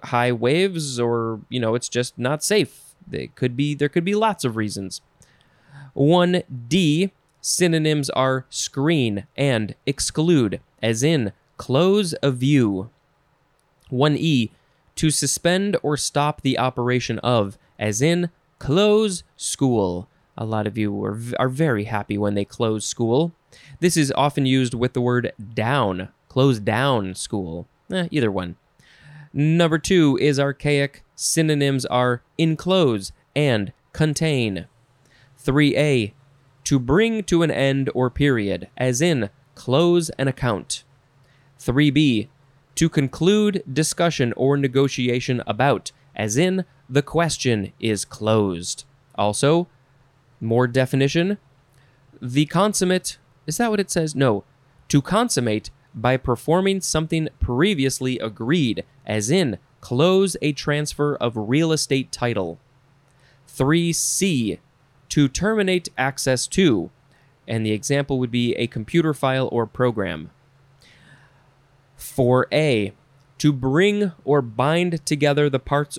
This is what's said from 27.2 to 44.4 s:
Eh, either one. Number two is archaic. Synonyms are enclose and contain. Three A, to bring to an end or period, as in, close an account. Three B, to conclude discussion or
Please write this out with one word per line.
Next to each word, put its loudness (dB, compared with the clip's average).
Eh, -4
either 2
one. -6
Number 2
two 4
is 2
archaic. -2
Synonyms 0
are 0
enclose 0
and 0
contain. -2
Three 2
A, 0
to 2
bring 2
to 2
an 0
end 0
or 0
period, 0
as -2
in, 0
close 2
an -2
account. -4
Three 2
B, 2
to 2
conclude 2
discussion 0
or 2